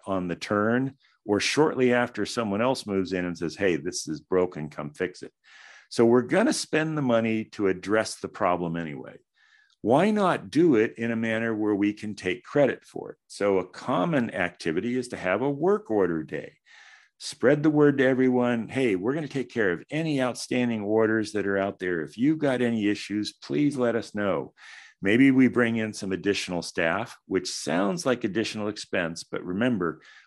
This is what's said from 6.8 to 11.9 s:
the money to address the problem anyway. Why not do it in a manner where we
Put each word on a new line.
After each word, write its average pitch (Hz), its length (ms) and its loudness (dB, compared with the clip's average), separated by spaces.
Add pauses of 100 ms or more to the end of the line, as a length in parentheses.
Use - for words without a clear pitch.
the 147 40 -2
money 113 500 2
to 101 160 0
address 95 480 0
the 92 120 -10
problem 87 480 0
anyway. 71 400 -10 (680)
Why 147 280 4
not 175 400 0
do 160 240 6
it 110 240 4
in 117 140 -4
a 113 40 -2
manner 113 380 -2
where 107 200 0
we 104 180 2